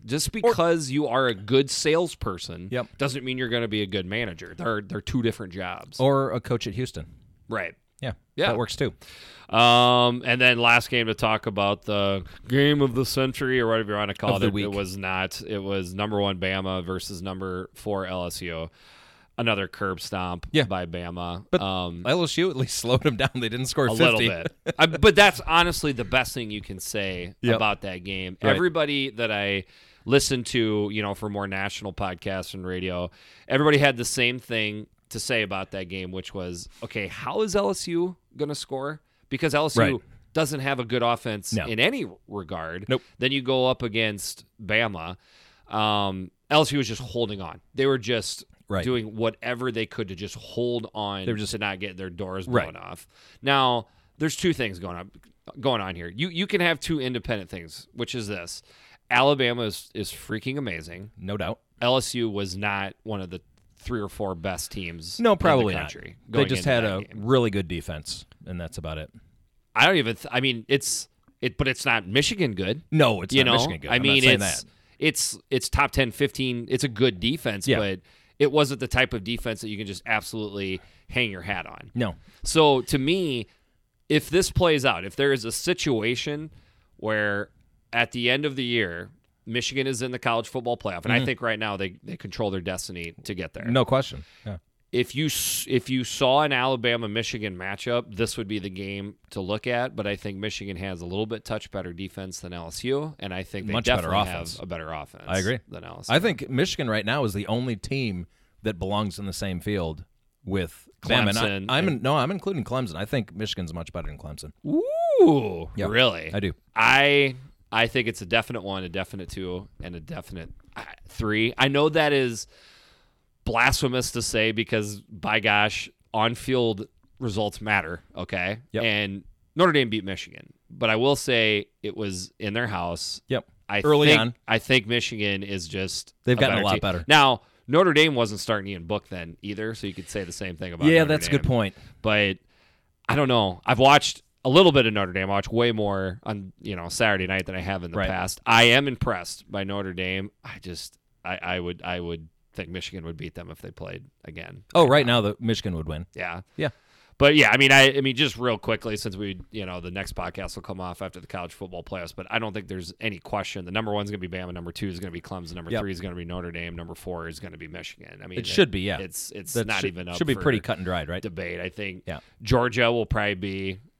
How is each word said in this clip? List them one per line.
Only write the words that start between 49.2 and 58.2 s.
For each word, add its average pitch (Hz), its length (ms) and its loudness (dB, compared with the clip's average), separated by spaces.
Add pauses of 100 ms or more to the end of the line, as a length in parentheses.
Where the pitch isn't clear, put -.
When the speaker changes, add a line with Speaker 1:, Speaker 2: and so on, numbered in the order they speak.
Speaker 1:
they 110 140 -2
could 107 220 -8
to 95 60 -10
just 95 200 -10
hold 120 600 -4
on 101 300 -4
Speaker 2:
They 117 80 -2
were 107 60 -4
just 104 140 -6
Speaker 1:
to 113 60 -6
not 98 220 -4
get 95 160 -8
their 95 140 -8
doors 92 360 -8
Speaker 2:
Right. 117 240 2
Speaker 1:
blown 80 120 -16
off. 90 260 -16 (320)
Now, 131 460 4 (320)
there's 151 180 -2
two 175 160 2
things 104 260 -4
going 90 200 -10
on, 95 120 -14 (480)
going 131 220 0
on 92 160 -6
here. 87 180 -8
You, 156 140 -4
you 170 180 -2
can 190 140 0
have 165 180 2
two 156 220 -4
independent 117 480 -4
things, 85 460 -14
which 117 200 -6
is 110 140 -6